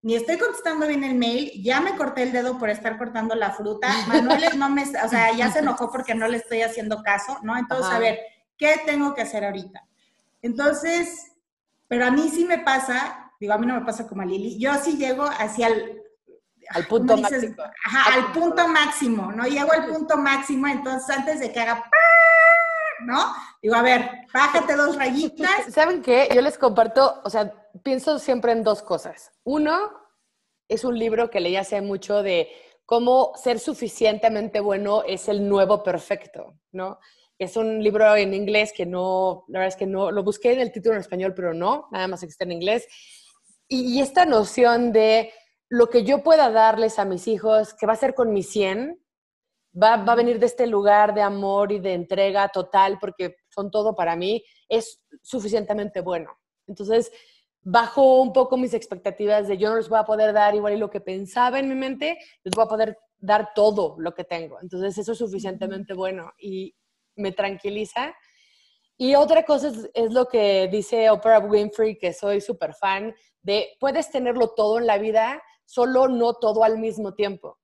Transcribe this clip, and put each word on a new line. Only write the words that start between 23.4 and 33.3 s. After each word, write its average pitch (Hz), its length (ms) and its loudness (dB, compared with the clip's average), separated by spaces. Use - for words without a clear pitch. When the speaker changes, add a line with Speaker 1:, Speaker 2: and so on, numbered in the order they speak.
Speaker 1:
Digo, 220 120 2
"A 233 80 4
ver, 247 280 2
bájate 294 440 2
dos 294 200 2
rayitas". 277 520 -2
Speaker 2:
<laughs> 392 260 -2
¿Saben 320 280 2
qué? 254 320 4
Yo 247 80 8
les 285 160 0
comparto, 233 680 4
o 202 60 -6
sea, 208 220 -2
pienso 269 360 0
siempre 240 340 0
en 226 120 0
dos 208 180 0
cosas. - 500 -8
Uno, 302 340 0
es - 160 -4
un 240 140 -2
libro 226 320 -2
que 208 100 -2
leí 175 160 -2
hace 196 240 -4
mucho 202 420 -4
de 180 260 0
cómo 240 520 2